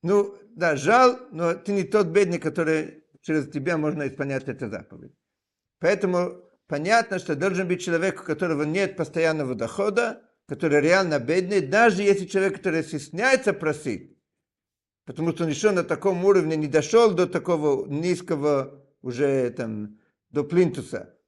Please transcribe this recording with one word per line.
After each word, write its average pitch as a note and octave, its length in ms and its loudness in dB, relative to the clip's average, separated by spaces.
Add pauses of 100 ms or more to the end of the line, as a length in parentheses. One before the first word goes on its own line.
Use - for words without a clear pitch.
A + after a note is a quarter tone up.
Ну, G3+ 320 2 (160)
да, D#3+ 240 0
жаль, A#3 420 4 (140)
но E3+ 240 -2
ты G3 160 -8
не G3 120 0
тот G3 240 2
бедный, F3 300 2
который D#3 680 -2 (180)
через D#3 280 -2
тебя D#3+ 280 -4
можно D3 300 -2
исполнять C3+ 400 -6
эту B2 220 -8
заповедь. G2 440 -14 (680)
Поэтому F3+ 640 0 (260)
понятно, G3 500 0
что E3+ 180 -4
должен F3+ 320 -2
быть F3 140 -2
человек, F3 400 -2
у - 40 -18
которого D3+ 380 -2
нет F#3 340 -2
постоянного D#3 580 -2
дохода, G#3 680 -2 (240)
который D3 360 2
реально E3 380 2
бедный, F3+ 420 0
даже G3+ 420 4
если G3 220 2
человек, F#3+ 320 -2
который E3 260 -2
стесняется G3 680 0
просить, D3 640 -6 (880)
потому D#3+ 260 -4
что E3 140 -4
он D#3+ 40 -2
еще F3 220 2
на F3 120 0
таком F3+ 420 -2
уровне E3+ 320 4
не D3+ 100 -2
дошел G3+ 460 4
до E3+ 140 2
такого D3+ 600 0
низкого D3+ 960 -2 (180)
уже B2+ 500 0
там, G#2+ 460 -8 (320)
до C#3 140 -4
плинтуса. - 760 -2 (100)